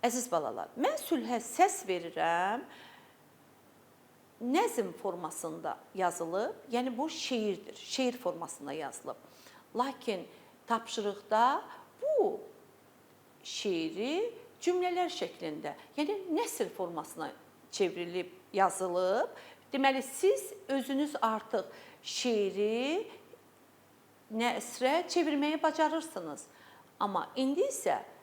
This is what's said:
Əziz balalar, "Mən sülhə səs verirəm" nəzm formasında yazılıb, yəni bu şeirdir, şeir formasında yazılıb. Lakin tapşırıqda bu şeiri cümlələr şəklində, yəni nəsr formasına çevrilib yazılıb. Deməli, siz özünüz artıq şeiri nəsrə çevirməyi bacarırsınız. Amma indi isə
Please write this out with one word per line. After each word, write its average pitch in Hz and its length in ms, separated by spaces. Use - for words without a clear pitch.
Əziz 240 280
balalar, 120 460
"Mən 494 180
sülhə 240 480
səs - 440
verirəm" 175 760
nəzm 247 520
formasında 165 840
yazılıb, 185 580
yəni 247 260
bu 302 120
şeirdir, 214 680
şeir 247 420
formasında 165 560
yazılıb. 135 420
Lakin 233 520
tapşırıqda 226 960
bu 554 380
şeiri 208 880
cümlələr 359 520
şəklində, 156 600
yəni 302 200
nəsr 311 360
formasına 160 640
çevrilib 175 580
yazılıb. 185 760
Deməli, 269 280
siz - 520
özünüz 277 540
artıq 220 440
şeiri 226 1040
nəsrə 247 720
çevirməyi 302 560
bacarırsınız. 311 800
Amma 196 360
indi 277 260
isə 523 380